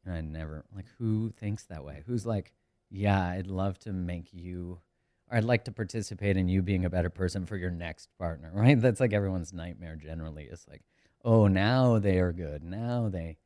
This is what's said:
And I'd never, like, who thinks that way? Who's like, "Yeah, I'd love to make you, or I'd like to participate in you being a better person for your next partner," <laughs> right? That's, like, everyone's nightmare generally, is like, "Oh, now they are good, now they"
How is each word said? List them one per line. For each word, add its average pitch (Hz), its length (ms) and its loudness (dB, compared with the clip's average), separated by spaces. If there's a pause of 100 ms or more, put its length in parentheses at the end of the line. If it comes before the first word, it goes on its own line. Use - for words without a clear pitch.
And 90 100 -8
I'd 80 100 -6
never, 78 400 -10 (100)
like, 101 120 -14 (120)
who 110 320 -2
thinks 104 360 -8
that 78 180 -12
way? 71 220 -14
Who's 117 200 -4
like, 104 260 -2 (380)
"Yeah, 98 340 2
I'd 90 220 -4
love 95 340 -2
to 104 120 -10
make 87 400 -6
you, 90 480 -10 (500)
or 120 60 0
I'd 110 80 4
like 117 220 2
to 117 60 -10
participate 101 640 -2
in 92 120 2
you 95 140 4
being 92 220 0
a 87 60 0
better 87 200 0
person 92 360 -4
for 104 100 -8
your 90 140 -4
next 85 380 -8 (100)
partner," 82 320 -8
<laughs> 85 40 -16
right? 117 260 8
That's, 117 200 2
like, 120 120 2
everyone's 95 400 0
nightmare 82 440 -10
generally, 78 480 -10
is - 240 -18
like, 67 140 -20 (420)
"Oh, 113 240 8
now 113 500 6
they 98 200 4
are 90 140 4
good, 76 320 -8
now 117 440 -4
they" 82 380 -6